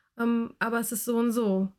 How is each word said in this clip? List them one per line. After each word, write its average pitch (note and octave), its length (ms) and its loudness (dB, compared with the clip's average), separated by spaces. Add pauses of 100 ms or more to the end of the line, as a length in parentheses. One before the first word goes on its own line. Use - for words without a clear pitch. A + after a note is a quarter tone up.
(200)
ähm, A#3 400 0
aber A#3 200 0
es A#3 120 -4
ist G#3+ 140 -6
so A#3+ 120 0
und A#3 140 2
so. G3 480 2